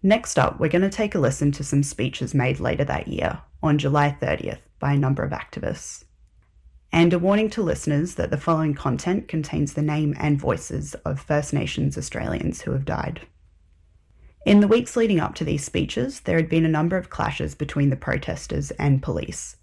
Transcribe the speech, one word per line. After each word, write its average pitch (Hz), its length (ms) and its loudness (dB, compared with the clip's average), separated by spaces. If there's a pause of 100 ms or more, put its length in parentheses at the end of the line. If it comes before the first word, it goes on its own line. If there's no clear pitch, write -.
Next 214 380 2
up, - 220 0
we're 156 100 2
gonna 180 180 2
take 208 280 -2
a - 20 0
listen 143 320 2
to 143 140 -4
some 139 180 2
speeches 135 500 -4
made 127 280 2
later - 240 0
that - 240 -4
year, - 320 -2 (240)
on 151 140 4
July 147 340 2
thirtieth, - 480 -4 (180)
by 139 140 0
a 143 40 4
number 139 280 2
of - 80 -4
activists. - 720 -8 (880)
And 170 200 6
a 175 60 2
warning 202 320 4
to 143 140 -2
listeners 151 500 0
that - 160 -2
the - 60 -2
following 156 380 0
content 143 520 -2
contains 147 460 -2
the 147 100 -2
name 151 340 0
and 147 240 2
voices - 540 -4 (100)
of 139 140 -2
First 147 340 -2
Nations 143 460 -2
Australians - 640 -4
who - 100 -6
have 135 140 -2
died. - 380 -4 (1200)
In 202 140 8
the 208 80 6
weeks 226 280 2
leading 214 220 4
up - 160 -2
to - 100 -4
these 143 200 -2
speeches, - 560 -4
there 175 160 0
had 160 120 2
been 165 160 4
a 160 40 2
number 160 280 2
of 180 140 -6
clashes - 460 -4
between 143 340 2
the 135 60 0
protesters 139 840 -4
and 139 240 2
police - 600 -6